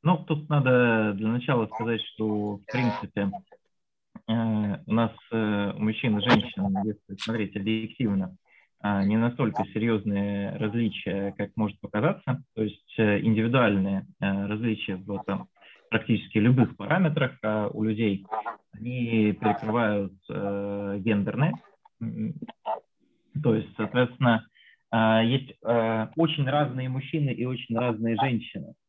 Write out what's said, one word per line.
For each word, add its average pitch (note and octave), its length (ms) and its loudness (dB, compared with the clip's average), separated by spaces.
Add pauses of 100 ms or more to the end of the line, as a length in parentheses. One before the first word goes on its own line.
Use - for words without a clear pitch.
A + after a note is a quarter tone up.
Ну, F3 140 4
тут D3+ 320 -4
надо B2 640 4
для G#2+ 140 -2
начала A#2+ 380 0
сказать, A2+ 360 -4 (100)
что, G#2 460 -2
в G2+ 120 -18
принципе, G#2+ 600 -2 (960)
э, A2 480 0 (100)
у A2 60 -2
нас, A2+ 200 2 (200)
э, G#2 420 0
у - 60 -8
мужчин G#2+ 380 0
и - 20 0
женщин, G2 640 0
если G2+ 380 -8
смотреть A2 340 -4
объективно, G#2 800 -2 (440)
а, G2+ 220 0
не G2+ 140 2
настолько A#2 560 0
серьёзные G2+ 840 0
различия, G2+ 800 -2
как G2+ 180 -6
может G#2 240 -2
показаться. - 600 -2 (120)
То A2 100 -2
есть, - 340 -10
э, G#2 220 4
индивидуальные, G#2+ 840 2 (140)
э, G2 260 -2
различия G#2+ 500 -2
в, F#2+ 280 -8
там, F#2+ 240 -6 (400)
практически - 480 0
любых A#2+ 400 6
параметрах, D3+ 680 2
а, G#2+ 260 0
у - 140 -4
людей, G#2+ 440 0 (460)
они A#2 680 0
перекрывают, G#2+ 720 0 (160)
э, G2+ 720 -4
гендерные. A2 540 0 (480)
М, A2 320 -6 (1080)
то A#2 120 4
есть, G#2+ 140 -2 (100)
соответственно, A#2+ 680 2 (440)
а, A2+ 320 4
есть, C3 400 0
э, A2+ 540 0
очень D#3 280 2
разные C3 460 0
мужчины C3+ 400 -2
и B2 160 -4
очень A#2+ 320 -4
разные A2+ 380 0
женщины. A2 580 -4 (140)